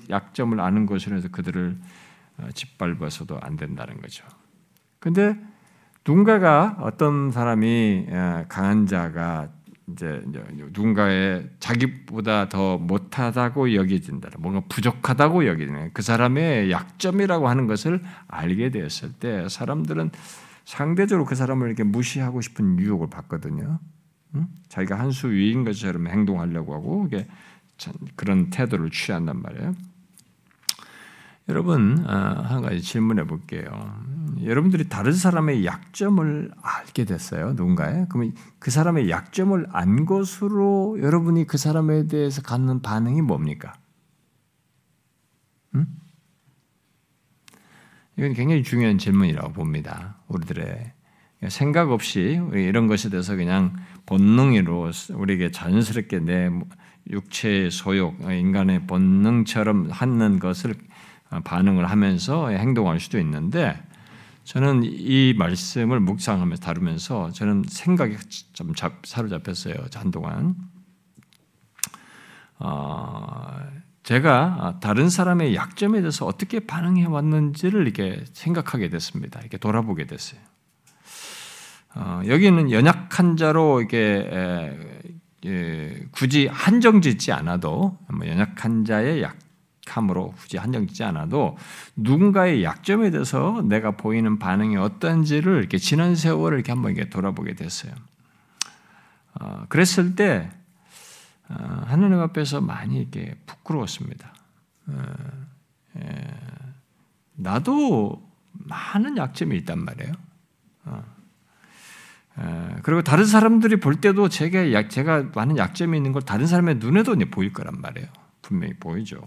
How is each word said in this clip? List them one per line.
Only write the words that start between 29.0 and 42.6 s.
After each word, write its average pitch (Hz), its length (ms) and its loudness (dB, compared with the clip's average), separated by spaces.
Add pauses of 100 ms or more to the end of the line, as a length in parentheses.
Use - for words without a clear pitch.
말이에요. - 320 -8 (1700)
여러분, 165 580 2
아, 98 400 -2
한 123 160 -2
가지 87 180 -4
질문해 110 440 0
볼게요. 101 760 -10 (440)
여러분들이 151 440 2
다른 101 240 0
사람의 160 540 2
약점을 160 840 0 (120)
알게 - 420 -4
됐어요, 90 500 -4
누군가의? 90 540 0
그러면 120 240 -2 (280)
그 - 100 -4
사람의 151 400 2
약점을 185 600 0
안 98 340 2
것으로 196 920 0
여러분이 165 480 2
그 147 100 -2
사람에 156 480 2
대해서 147 340 -2
갖는 131 400 -2